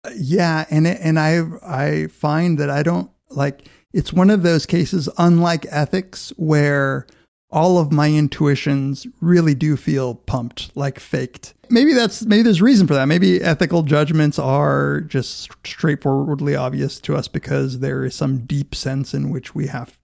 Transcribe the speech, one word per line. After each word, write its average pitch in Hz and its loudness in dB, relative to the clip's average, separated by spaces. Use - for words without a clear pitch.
Uh, - -12
yeah, 165 0
and 156 2
it, 170 -2
and 160 2
I, 160 2
I 151 -2
find 156 -2
that 143 -2
I 143 -2
don't, 175 -2
like, 139 -4
it's - -2
one 180 6
of 202 2
those 165 2
cases, 170 -2
unlike 170 4
ethics, 185 -4
where 143 0
all 180 2
of 151 0
my 151 4
intuitions 143 0
really 165 4
do 147 0
feel 131 -4
pumped, - -8
like, 139 -6
faked. - -8
Maybe 262 6
that's, 233 0
maybe 214 4
there's 208 4
reason 214 6
for 139 2
that. 135 2
Maybe 175 2
ethical 170 0
judgments 151 2
are 143 0
just - -8
straightforwardly 143 -2
obvious 139 -4
to 147 -4
us - -6
because 135 -4
there 135 -4
is 131 -6
some 135 -2
deep 139 -4
sense 135 -6
in 143 -4
which - -8
we 147 -6
have 131 -12